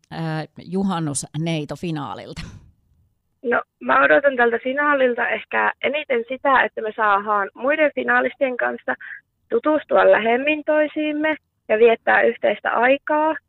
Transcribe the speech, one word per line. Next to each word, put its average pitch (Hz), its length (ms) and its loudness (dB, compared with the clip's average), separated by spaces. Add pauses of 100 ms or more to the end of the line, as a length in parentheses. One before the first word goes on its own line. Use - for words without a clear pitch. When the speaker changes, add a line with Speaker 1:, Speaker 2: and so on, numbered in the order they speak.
(140)
Speaker 1:
äh, 160 340 -6 (180)
juhannusneitofinaalilta? 156 1800 -6 (1040)
Speaker 2:
No, - 180 -2 (180)
mä 262 240 2
odotan 285 320 4
tältä 233 280 2
finaalilta 262 680 0
ehkä 214 420 -2 (120)
eniten 269 440 -2
sitä, 262 360 2
että 220 180 -6
me 214 140 -6
saadaan 202 580 0
muiden 285 420 0
finalistien 247 640 0
kanssa 240 380 -4 (540)
tutustua 226 640 2
lähemmin 254 540 2
toisiimme 302 680 0 (340)
ja 214 80 2
viettää 226 440 4
yhteistä 226 500 0
aikaa 285 640 0 (140)